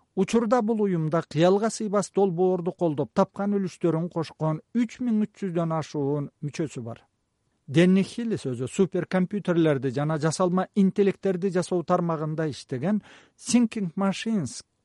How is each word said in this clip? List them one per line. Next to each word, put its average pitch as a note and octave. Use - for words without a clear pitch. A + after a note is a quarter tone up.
Учурда A3+
бул G#3+
уюмда E3
кыялга F#3+
сыйбас G#3
долбоорду F#3
колдоп, D3
тапкан G3+
үлүштөрүн E3+
кошкон D#3
үч A#3
миң A3
үч -
жүздөн E3+
ашуун D3
мүчөсү D3
бар. A#2
Денни F3+
Хиллис A3+
өзү B2
суперкомпьютерлерди E3+
жана D3
жасалма F3+
интеллекттерди G3
жасоо F3
тармагында D#3+
иштеген D3+
Thinking A3
Machines G3